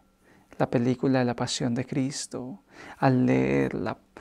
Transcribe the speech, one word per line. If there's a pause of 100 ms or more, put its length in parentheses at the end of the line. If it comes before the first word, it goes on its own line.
(580)
la
película
La
Pasión
de
Cristo, (360)
al
leer
la, (220)